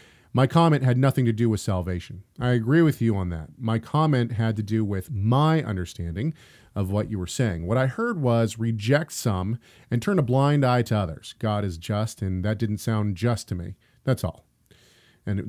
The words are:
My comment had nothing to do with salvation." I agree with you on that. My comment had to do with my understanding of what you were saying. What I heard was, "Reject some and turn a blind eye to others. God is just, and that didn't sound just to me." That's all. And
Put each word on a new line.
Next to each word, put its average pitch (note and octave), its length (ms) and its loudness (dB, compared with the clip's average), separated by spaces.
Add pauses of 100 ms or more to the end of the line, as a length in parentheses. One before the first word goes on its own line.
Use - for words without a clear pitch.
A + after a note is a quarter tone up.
(340)
My C3 120 6
comment D#3 380 4
had B2 140 4
nothing C3 260 2
to A#2 80 2
do A#2 160 2
with G#2+ 120 0
salvation." F2+ 640 -4 (140)
I B2 120 0
agree B2 320 4
with D3 180 4
you A2+ 160 2
on F#2 140 -2
that. D#2+ 180 -6 (100)
My A2+ 200 0
comment C3 540 0
had A2+ 240 0
to A2 60 -4
do A2 220 0
with G2 260 -4
my C3+ 520 2
understanding F#2 720 -6 (400)
of F#2+ 160 -2
what G#2 200 -2
you G#2+ 80 -4
were F2+ 80 -4
saying. F2+ 400 -2
What A2 120 0
I C3 80 2
heard A3 340 -4
was, A#2 380 2
"Reject A2+ 540 0
some G2+ 460 -2 (320)
and A#2+ 120 0
turn G3 160 2
a D#3 40 2
blind C#3 400 4
eye B2 200 4
to A2 160 0
others. D#2+ 400 -6
God G#2 260 -2
is F2 140 -6
just, G#2+ 420 -4
and F#2 240 -4
that G#2+ 140 -2
didn't G#2+ 200 -2
sound G#2+ 380 -2
just A2+ 320 -2
to G2+ 60 -4
me." F2+ 220 -10 (260)
That's B2+ 220 -2
all. - 200 -8 (800)
And G2+ 140 -4 (100)